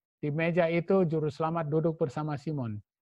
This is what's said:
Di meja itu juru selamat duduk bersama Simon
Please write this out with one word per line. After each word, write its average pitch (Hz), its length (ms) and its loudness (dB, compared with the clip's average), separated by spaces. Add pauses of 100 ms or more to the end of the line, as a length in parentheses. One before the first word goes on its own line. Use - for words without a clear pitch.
(180)
Di 147 160 -4
meja 165 320 2
itu 170 400 4
juru 156 240 0
selamat 160 400 -2
duduk 160 320 0
bersama 151 320 -2
Simon 127 480 -6 (200)